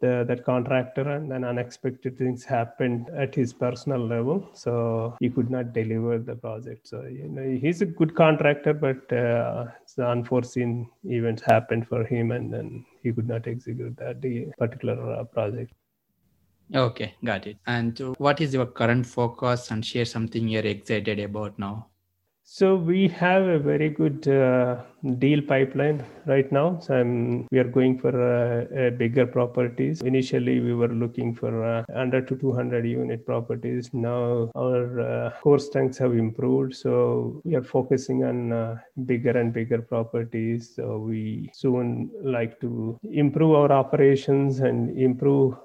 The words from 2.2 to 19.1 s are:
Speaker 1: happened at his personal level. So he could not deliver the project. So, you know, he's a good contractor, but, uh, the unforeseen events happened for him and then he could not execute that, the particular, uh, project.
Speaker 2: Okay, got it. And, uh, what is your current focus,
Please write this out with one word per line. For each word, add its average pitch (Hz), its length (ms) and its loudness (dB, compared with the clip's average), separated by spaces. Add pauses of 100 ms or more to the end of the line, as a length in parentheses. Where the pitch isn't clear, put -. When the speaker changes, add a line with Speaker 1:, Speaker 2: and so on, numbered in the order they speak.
Speaker 1:
happened 120 720 -2
at 135 160 -2
his 123 200 0
personal 123 520 -4
level. 120 500 -2
So 117 680 -2
he 123 100 0
could 123 200 0
not 123 220 -4
deliver 113 460 -2
the 120 160 -8
project. 117 540 -12
So, 123 160 -12
you 135 240 -12
know, 135 280 -4
he's 160 240 0
a 208 60 2
good 160 300 0
contractor, 151 580 4
but, 135 420 -2
uh, 117 500 0 (300)
the 127 80 -2
unforeseen 120 840 -2 (160)
events 117 380 -2
happened 113 440 4
for 117 160 -2
him 117 300 0
and 120 200 -4
then 113 320 -8 (200)
he 120 80 0
could 117 160 -2
not 117 180 -4
execute 123 520 -8
that, 123 220 -10
the 127 280 -6 (100)
particular, 117 540 -4
uh, 117 100 -6
project. 117 500 -6 (1000)
Speaker 2:
Okay, 123 420 -2 (100)
got 101 240 -4
it. 104 80 -14 (100)
And, 117 340 -2
uh, 131 180 -6
what 143 220 2
is 143 140 -2
your 131 120 2
current 123 380 2
focus, 120 680 -2